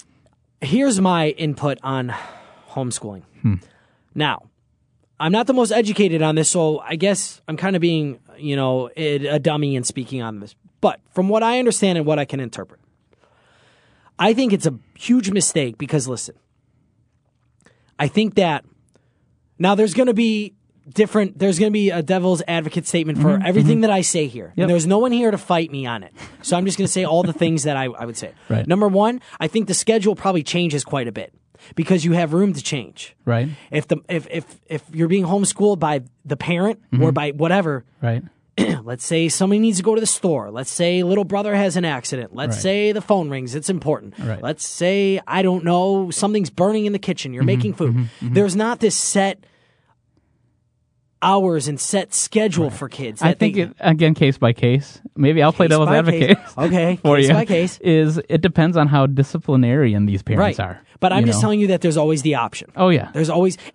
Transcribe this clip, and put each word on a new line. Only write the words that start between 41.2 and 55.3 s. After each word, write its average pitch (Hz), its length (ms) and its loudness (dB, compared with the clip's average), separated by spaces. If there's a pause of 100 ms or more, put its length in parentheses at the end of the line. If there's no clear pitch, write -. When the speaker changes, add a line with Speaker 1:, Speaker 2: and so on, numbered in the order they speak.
Speaker 1:
brother 202 320 -4
has 196 220 0
an 175 80 0
accident. 131 500 -6
Let's 120 200 -4
Speaker 2:
Right. 101 80 -8
Speaker 1:
say 208 300 0
the 214 80 -4
phone 175 280 0
rings. 131 240 -8
It's 151 160 -6
important. 143 480 -4
Speaker 2:
Right. 110 240 -6
Speaker 1:
Let's 135 260 -8
say, 196 600 0
I 185 160 0
don't 185 200 0
know, 185 460 0
something's 202 400 -2
burning 208 380 0
in 202 60 -2
the 196 60 -4
kitchen. 156 320 -6
You're 127 120 -4
Speaker 2:
Mm-hmm, - 20 2
Speaker 1:
making 123 300 0
food. 139 180 -2
Speaker 2:
mm-hmm, 120 320 -4
mm-hmm. 123 80 -2
Speaker 1:
There's 190 220 2
not 226 240 -2
this 214 160 0
set - 500 -2 (1800)
hours 180 440 2
and 147 120 -6
set - 360 -4
schedule 170 540 0
Speaker 2:
Right. 110 40 -8
Speaker 1:
for 135 160 -10
kids 113 320 -12
Speaker 2:
I 170 80 4
Speaker 1:
that 170 100 0
they 208 140 2
Speaker 2:
think, 185 180 0
it, - 80 -20
again, 160 360 4
case 139 240 2
by 117 140 4
case. 127 460 0 (160)
Maybe 147 280 4